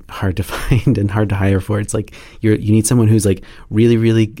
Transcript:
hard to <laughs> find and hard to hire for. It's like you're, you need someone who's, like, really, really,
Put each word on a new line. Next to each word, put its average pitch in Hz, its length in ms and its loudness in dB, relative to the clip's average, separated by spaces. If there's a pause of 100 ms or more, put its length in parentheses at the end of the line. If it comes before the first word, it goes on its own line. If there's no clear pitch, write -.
(100)
hard 95 260 -4
to 98 60 -4
<laughs> - 120 -10
find - 440 0
and 101 120 -2
hard 107 180 -2
to 101 60 -2
hire 98 260 0
for. 104 180 -4
It's 104 160 -6
like 110 200 -8 (260)
you're, 107 140 2
you 104 180 0
need 110 140 2
someone 120 220 2
who's, 107 180 2
like, 98 180 -2 (260)
really, 117 260 2
really, 113 440 0